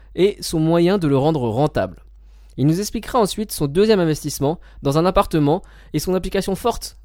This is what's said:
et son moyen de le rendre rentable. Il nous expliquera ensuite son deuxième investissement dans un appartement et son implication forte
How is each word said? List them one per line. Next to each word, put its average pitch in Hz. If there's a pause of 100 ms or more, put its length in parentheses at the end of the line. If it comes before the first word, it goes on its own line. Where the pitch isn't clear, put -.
(140)
et 196
son 170
moyen 170
de 160
le 139
rendre 139
rentable. 110 (540)
Il 131
nous 160
expliquera 208
ensuite 202
son -
deuxième 196
investissement 151 (220)
dans 139
un 170
appartement 180 (320)
et 156
son 185
implication 190
forte -